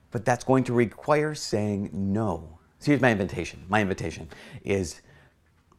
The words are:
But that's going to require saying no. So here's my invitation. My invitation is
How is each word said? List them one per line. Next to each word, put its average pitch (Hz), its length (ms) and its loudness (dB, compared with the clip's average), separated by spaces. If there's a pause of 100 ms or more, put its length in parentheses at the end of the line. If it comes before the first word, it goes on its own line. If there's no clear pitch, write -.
(100)
But 110 140 -6
that's 120 200 0
going 131 200 4
to 127 80 -2
require 147 600 2
saying 104 580 -2
no. 98 680 -2 (200)
So - 140 2
here's 123 100 4
my 127 100 6
invitation. 92 560 -4
My 107 140 2
invitation 90 460 -4 (360)
is 95 380 -2 (760)